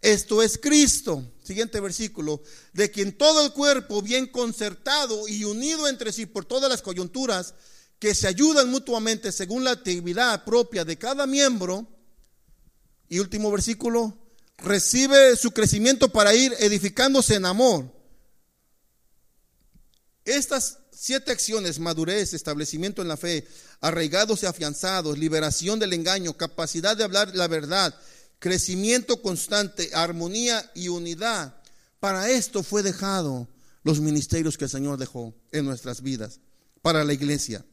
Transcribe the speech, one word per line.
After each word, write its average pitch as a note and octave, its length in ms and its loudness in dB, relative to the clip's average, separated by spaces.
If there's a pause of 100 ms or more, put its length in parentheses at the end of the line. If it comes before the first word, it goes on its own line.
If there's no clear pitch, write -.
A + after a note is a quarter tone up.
esto G#3+ 420 4
es A3 160 0
Cristo". A#3 800 2
Siguiente G#3+ 380 -6
versículo. D#3+ 640 -6 (300)
"De G#3 180 0
quien G3+ 260 -4
todo D4+ 280 6
el C#4+ 80 -4
cuerpo C4+ 480 0
bien B3 260 -2
concertado A#3 1000 -4
y G#3 180 -6
unido D4 420 -4
entre A#3+ 240 -4
sí A3 140 -8
por G3 180 -10
todas C4 260 -2
las B3 120 -2
coyunturas, F#3 720 -6 (440)
que G#3 160 0
se G3+ 140 0
ayudan C4+ 420 4
mutuamente A3 640 -2
según G3+ 320 -4
la B3+ 80 0
actividad F3+ 720 -2
propia A#3 400 0
de D#3+ 140 -6
cada C#4 280 -2
miembro". A3+ 600 0 (1200)
Y E3+ 120 -2
último G#3 300 -2
versículo, A3 680 -2 (400)
"recibe B3+ 800 8
su A#3+ 140 0
crecimiento A3+ 600 4
para G#3 240 6
ir B3+ 240 6
edificándose G#3+ 760 2
en F#3+ 100 0
amor". F#3 440 4 (2250)
Estas C4+ 540 -2 (120)
siete C4+ 400 -4
acciones, G3+ 480 -2
madurez, E3+ 540 -2
establecimiento D#3 680 -6
en F3 60 -6
la D#3 100 -6
fe, E3+ 300 -4 (320)
arraigados E3+ 640 0
y - 20 -2
afianzados, D#3+ 720 -4
liberación D#3 640 -2
del G3 140 0
engaño, F3 420 -2
capacidad E3 600 -4
de A3 60 0
hablar G3 320 0
la F3+ 120 0
verdad, E3 500 -2 (420)
crecimiento G#3 840 0
constante, G3+ 720 -4
armonía F3 840 -2
y F3+ 140 -8
unidad. F3 680 -6 (440)
Para G3 300 -2
esto A3 340 0
fue G#3 200 -2
dejado F3 640 -4 (360)
los D3+ 180 2
ministerios D#3 560 0
que C#3+ 80 -4
el C3 40 -8
Señor C#3 280 -6
dejó A#2+ 360 -10 (180)
en D3 140 -2
nuestras B2+ 360 -8
vidas, B2+ 380 -8 (420)
para D#3+ 220 2
la D3 100 2
iglesia. C#3 600 -4